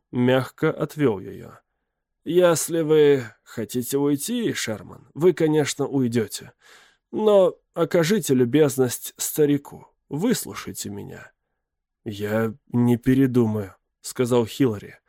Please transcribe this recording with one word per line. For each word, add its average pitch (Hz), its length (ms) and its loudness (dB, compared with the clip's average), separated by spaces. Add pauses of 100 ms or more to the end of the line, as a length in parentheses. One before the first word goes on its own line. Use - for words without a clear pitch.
(100)
мягко 127 600 0
отвёл 143 500 -2
её. 95 320 -16 (720)
«Если 170 560 2
вы 147 440 4 (200)
хотите 120 540 -6
уйти, 147 540 -2
Шерман, - 640 -10
вы, 165 180 4
конечно, 151 540 0
уйдёте. 117 640 -2 (600)
Но 208 420 4 (200)
окажите 170 600 0
любезность 127 800 2
старику, - 680 -2 (220)
выслушайте 139 840 -6
меня». 98 400 -14 (760)
«Я 107 500 -4 (180)
не 120 240 4
передумаю», 117 800 0 (300)
сказал 120 400 0
Хиллари. 107 520 -4 (100)